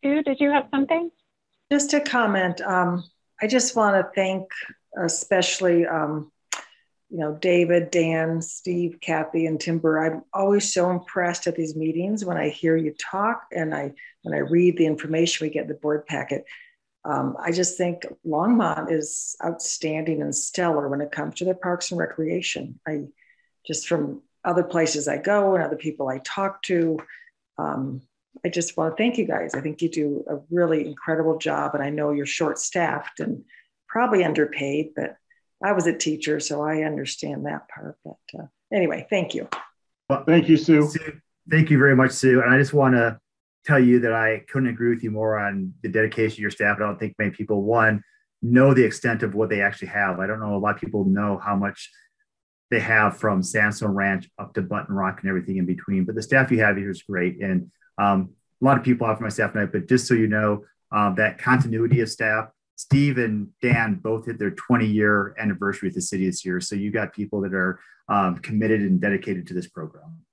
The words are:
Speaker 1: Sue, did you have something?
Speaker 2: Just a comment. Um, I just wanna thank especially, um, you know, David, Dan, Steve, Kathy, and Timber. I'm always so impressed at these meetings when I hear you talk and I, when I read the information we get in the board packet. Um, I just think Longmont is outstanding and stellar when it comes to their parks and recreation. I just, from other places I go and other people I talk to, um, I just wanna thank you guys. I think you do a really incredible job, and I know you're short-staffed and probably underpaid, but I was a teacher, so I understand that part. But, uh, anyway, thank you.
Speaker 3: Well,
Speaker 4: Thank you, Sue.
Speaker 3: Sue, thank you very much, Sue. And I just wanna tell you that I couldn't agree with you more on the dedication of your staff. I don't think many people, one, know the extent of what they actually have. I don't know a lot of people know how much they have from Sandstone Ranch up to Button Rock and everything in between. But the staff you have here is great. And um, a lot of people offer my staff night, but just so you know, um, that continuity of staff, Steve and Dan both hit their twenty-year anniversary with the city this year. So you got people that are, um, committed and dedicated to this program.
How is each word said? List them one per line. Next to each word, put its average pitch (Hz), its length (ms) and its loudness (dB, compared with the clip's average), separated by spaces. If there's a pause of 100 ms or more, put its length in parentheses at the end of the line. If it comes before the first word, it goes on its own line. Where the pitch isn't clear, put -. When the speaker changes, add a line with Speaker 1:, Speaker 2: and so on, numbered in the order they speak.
Speaker 1:
Sue, 294 200 0
did 277 160 -2
you 285 120 2
have 277 200 0
something? 330 400 0 (600)
Speaker 2:
Just 285 220 2
a 294 80 2
comment. 202 600 0
Um, 180 420 0 (380)
I 214 60 -2
just 240 280 0
wanna 196 380 4
thank 190 340 -2 (500)
especially, 175 880 2
um, 156 460 -4 (800)
you 185 80 -10
know, 151 160 -4
David, 175 580 2
Dan, 165 500 0
Steve, 175 600 -6
Kathy, 160 440 -2
and 160 140 -2
Timber. 160 400 0
I'm 160 240 -2 (100)
always 202 400 2
so 180 160 2
impressed 175 580 -2
at 170 80 -2
these 156 200 -4
meetings 170 500 -2
when 170 120 -4
I 151 120 0
hear 165 260 0
you 156 180 0
talk 214 580 -4
and 160 220 -4
I, 143 200 -6 (300)
when 151 120 -4
I 147 40 0
read 170 380 4
the 170 80 4
information 160 600 -2
we 151 60 -4
get 147 120 -4
in - 40 -8
the 151 80 -8
board 151 300 -4
packet. 143 400 -6 (580)
Um, 139 360 -4
I 170 120 -4
just 180 260 -2
think 175 280 -4 (200)
Longmont 165 680 0
is - 520 -4
outstanding 160 800 -4
and 147 140 -4
stellar 156 520 -2
when 139 140 -2
it 143 100 -6
comes 151 240 -8
to 175 100 -6
their 185 100 0
parks 180 360 -6
and 175 80 -6
recreation. 165 880 -4
I 147 180 -6 (600)
just, - 220 -8
from 147 340 -2 (240)
other 175 180 2
places 160 440 0
I 143 100 -2
go 196 380 2
and 170 80 2
other 151 140 -4
people 147 300 -6
I 131 120 -6
talk 196 440 -6
to, 165 360 0 (580)
um, 135 440 -6 (440)
I 170 40 -2
just 170 280 -6
wanna 160 180 -2
thank 240 220 0
you 208 80 0
guys. - 300 -4
I 135 60 -4
think 151 200 -6
you 170 80 0
do 147 400 -4
a 147 80 -6 (120)
really 165 380 0
incredible 160 520 -2
job, 147 340 -4
and 143 100 -2
I 143 60 -2
know 147 220 -2
you're 143 140 -2
short-staffed - 920 -4
and - 240 -6 (460)
probably 220 340 2
underpaid, 147 720 -2
but - 220 -6 (460)
I 202 100 2
was 175 120 0
a 170 120 0
teacher, 151 420 -2
so 147 220 -6
I 156 220 -2
understand 143 640 -6
that 147 220 -8
part. - 380 -16
But, - 340 -18
uh, - 60 -14 (260)
anyway, 180 380 -2
thank 185 260 -2
you. - 120 -6 (600)
Speaker 3:
Well, 135 160 0
Speaker 4:
Thank 165 240 6
you, 156 80 10
Sue. 151 300 6
Speaker 3:
Sue, - 320 -8 (300)
thank 160 200 6
you 147 80 8
very 135 180 8
much, 127 160 6
Sue. 127 300 6
And 120 120 4
I 131 40 8
just 139 160 4
wanna 127 460 4 (440)
tell 143 160 4
you 123 200 8
that 117 140 0
I 110 360 0
couldn't 131 200 0
agree 117 200 0
with 117 140 0
you 110 80 -4
more 107 260 0
on 98 360 -4 (100)
the 107 60 -4
dedication 110 460 0
of - 40 -18
your 104 100 -2
staff. 101 280 0
I - 20 -12
don't 104 180 -2
think 104 220 -6
many 104 100 0
people, 104 320 -2
one, 110 420 2 (380)
know 127 320 6
the 127 100 8
extent 110 380 0
of 101 140 -2
what 107 140 0
they 101 120 0
actually 101 280 -2
have. 98 300 -2
I 95 60 -2
don't 107 140 -4
know 104 160 -4
a - 20 0
lot 104 160 0
of - 80 -6
people 101 240 -2
know 98 320 2
how 101 180 -2
much 98 360 -4 (800)
they 117 80 2
have 107 400 2
from 98 240 2
Sandstone 104 500 0
Ranch 98 340 0 (120)
up - 160 -10
to 101 80 -2
Button 98 320 -6
Rock 95 260 -2
and 98 80 -4
everything 95 280 -2
in 90 100 0
between. 92 380 -2
But 107 100 -6
the 107 80 -4
staff 135 260 2
you 117 120 4
have 104 160 4
here 98 120 -4
is 90 140 -8
great. 90 360 -2
And 95 300 -2 (320)
um, 98 300 2 (300)
a 131 40 2
lot 135 120 6
of 117 60 -2
people 120 240 2
offer 110 160 0
my 110 60 -4
staff 104 240 -2
night, 101 180 -2
but 90 160 -4
just 123 200 2
so 127 60 4
you 110 140 4
know, 107 380 0 (260)
um, 104 240 2
that 107 220 0
continuity 120 640 2
of 110 80 -2
staff, 110 400 -2 (260)
Steve 139 440 2
and 107 300 -2 (120)
Dan 113 340 2
both 110 300 -4
hit 113 140 -8
their 101 120 -2
twenty-year 104 840 2
anniversary 98 520 -2
with 87 60 -8
the 92 60 -4
city 95 240 -2
this 90 180 -4
year. 90 160 -4
So 98 160 -8
you 101 160 -4
got 104 220 -4
people 104 280 -4
that 95 120 -4
are, 92 260 0 (300)
um, 95 300 2
committed 107 420 0
and 92 180 2
dedicated 95 480 -2
to 92 60 -12
this 90 140 -6
program. 82 500 -16 (160)